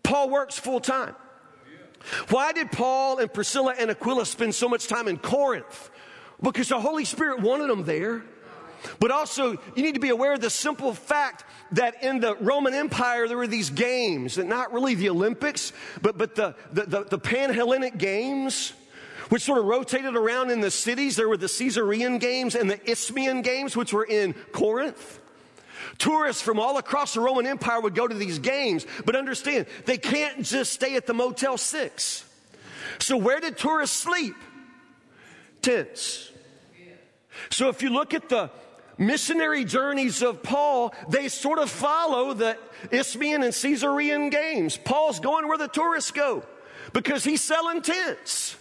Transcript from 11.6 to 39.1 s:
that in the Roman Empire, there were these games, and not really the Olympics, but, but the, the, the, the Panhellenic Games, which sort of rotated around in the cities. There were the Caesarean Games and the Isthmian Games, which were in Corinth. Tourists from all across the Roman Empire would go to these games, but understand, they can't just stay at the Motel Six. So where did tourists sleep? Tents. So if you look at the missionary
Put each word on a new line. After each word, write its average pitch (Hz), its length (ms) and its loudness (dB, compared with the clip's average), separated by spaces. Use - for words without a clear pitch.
that 233 320 2
in 269 160 0
the 220 220 2
Roman 262 340 2
Empire, 240 540 0
there 240 80 -2
were 240 100 0
these 202 240 -2
games, 185 680 0
and 180 100 -2
not 240 240 -2
really 247 240 2
the 196 140 2
Olympics, 220 600 0
but, 202 180 2
but 226 160 -2
the, 196 220 -2
the, 202 140 -2
the, 202 180 -2
the 196 140 -2
Panhellenic 247 760 0
Games, 254 760 -2
which 233 140 4
sort 262 180 4
of 202 60 2
rotated 254 500 0
around 240 340 2
in 233 100 2
the 196 120 2
cities. 247 420 0
There 220 140 2
were 214 80 4
the 180 100 -4
Caesarean 233 720 0
Games 247 380 0
and 214 120 2
the 202 220 -2
Isthmian 262 520 -2
Games, 254 340 -2
which 233 160 -2
were 214 120 2
in 208 300 0
Corinth. - 680 -2
Tourists 302 440 2
from 220 160 2
all 262 180 4
across 277 380 0
the 226 60 0
Roman 254 260 4
Empire 240 340 0
would 202 140 0
go 233 140 2
to 226 60 -2
these 185 260 -2
games, 247 440 2
but 226 100 4
understand, 269 520 0
they 247 140 2
can't 285 460 0
just 254 280 0
stay 262 240 -2
at - 100 0
the 240 80 -2
Motel 254 420 0
Six. - 680 -4
So 262 180 2
where 247 220 4
did 320 180 -4
tourists 302 400 2
sleep? 320 380 -2
Tents. - 720 -2
So 262 180 2
if - 140 0
you 262 80 0
look 294 240 0
at - 140 -4
the 208 220 0
missionary 302 640 2